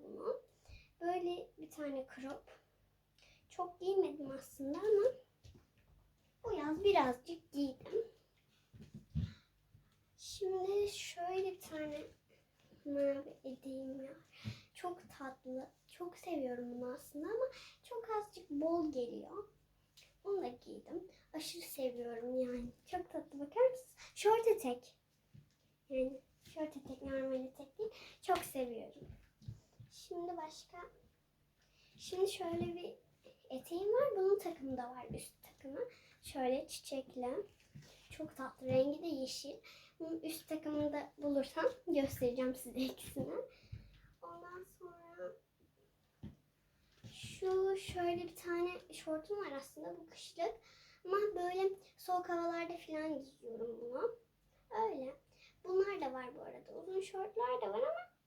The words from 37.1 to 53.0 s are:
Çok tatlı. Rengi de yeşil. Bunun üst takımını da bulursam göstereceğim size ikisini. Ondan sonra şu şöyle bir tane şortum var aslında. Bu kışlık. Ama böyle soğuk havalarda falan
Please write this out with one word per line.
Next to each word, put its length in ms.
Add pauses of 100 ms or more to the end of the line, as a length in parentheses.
Çok 280
tatlı. 300
Rengi 340
de 60
yeşil. 480 (440)
Bunun 200
üst 300
takımını 440
da 240
bulursam 480 (220)
göstereceğim 680
size 240
ikisini. 560 (840)
Ondan 420
sonra 720 (1800)
şu 640
şöyle 460
bir 120
tane 340 (240)
şortum 440
var 200
aslında. 420
Bu 100
kışlık. 440 (520)
Ama 120
böyle 520 (280)
soğuk 320
havalarda 480
falan 460